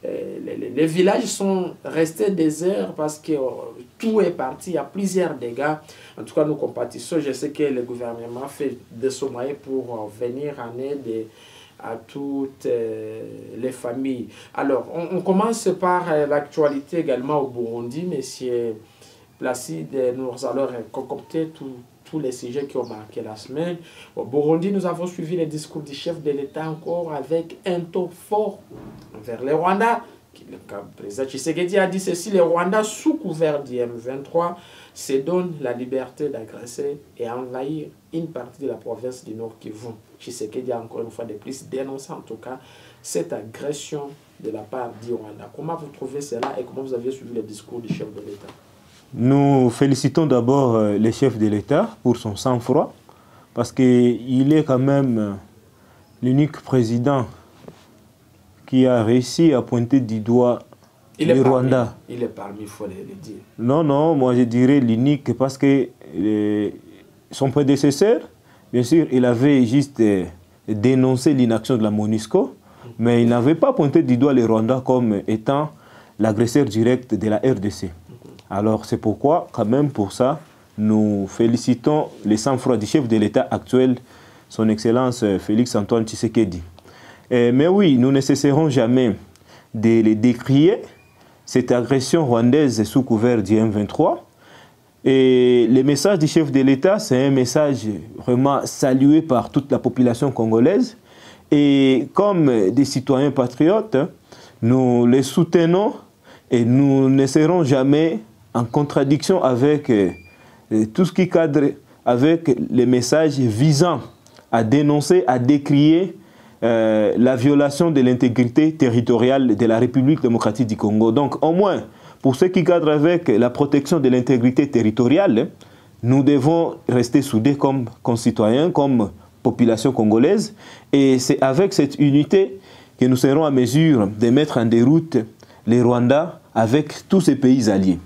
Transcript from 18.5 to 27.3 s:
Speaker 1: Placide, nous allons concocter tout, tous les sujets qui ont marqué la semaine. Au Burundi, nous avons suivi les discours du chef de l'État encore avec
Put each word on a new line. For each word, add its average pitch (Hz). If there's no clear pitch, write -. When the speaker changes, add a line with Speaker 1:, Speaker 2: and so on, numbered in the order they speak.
Speaker 1:
Placide, 131
nous 131
allons 131
concocter 156
tout, 135
tous 156
les 135
sujets 127
qui -
ont 120
marqué 107
la 110
semaine. 156
Au 113
Burundi, 151
nous 190
avons 170
suivi 175
les 165
discours 151
du 143
chef 156
de 147
l'État 143
encore 165
avec 156